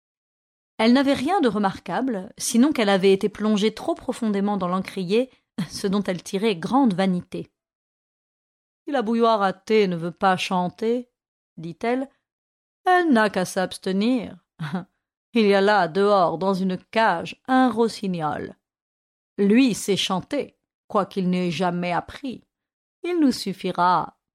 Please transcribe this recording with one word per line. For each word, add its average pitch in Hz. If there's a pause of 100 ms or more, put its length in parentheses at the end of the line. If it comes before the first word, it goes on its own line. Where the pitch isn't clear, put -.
(760)
Elle 226
n'avait 269
rien 311
de 254
remarquable, 196
sinon 247
qu'elle 226
avait 196
été 190
plongée 214
trop -
profondément 208
dans 180
l'encrier, 190 (400)
ce -
dont 196
elle 180
tirait 196
grande 202
vanité. « 180 (1400)
Si 302
la 262
bouilloire 226
à 196
thé 208
ne 175
veut 165
pas 185
chanter, 220 (460)
dit-elle, 233 (760)
elle 359
n'a 220
qu'à 185
s'abstenir. 190 (220)
<laughs> 151 (600)
Il 220
y 202
a 196
là, 196
dehors, 185
dans 190
une 185
cage, 185
un 254
rossignol. 202 (840)
Lui 214
sait -
chanter, - (300)
quoiqu'il 190
n'ait 180
jamais 175
appris. - (600)
Il 349
nous 277
suffira 180 (180)